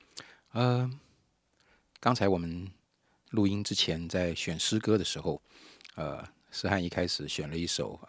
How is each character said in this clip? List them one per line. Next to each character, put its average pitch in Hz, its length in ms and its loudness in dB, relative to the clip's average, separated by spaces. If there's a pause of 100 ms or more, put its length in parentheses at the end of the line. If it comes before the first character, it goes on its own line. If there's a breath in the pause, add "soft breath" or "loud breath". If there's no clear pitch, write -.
(520 loud breath)
呃， 123 360 2 (1120)
刚 123 140 4
才 104 140 4
我 92 100 4
们 87 320 -4 (640)
录 104 160 4
音 101 160 0
之 101 100 -4
前 85 340 0
在 87 280 0
选 82 240 -4
诗 - 180 2
歌 107 220 4
的 85 40 0
时 - 160 -4
候， 76 220 -2 (540 soft breath)
呃， 71 280 -6 (280)
思 - 180 -4
翰 95 140 0
一 87 40 -2
开 90 200 0
始 73 200 -4
选 73 220 -6
了 80 80 -4
一 85 80 -2
首， - 440 -4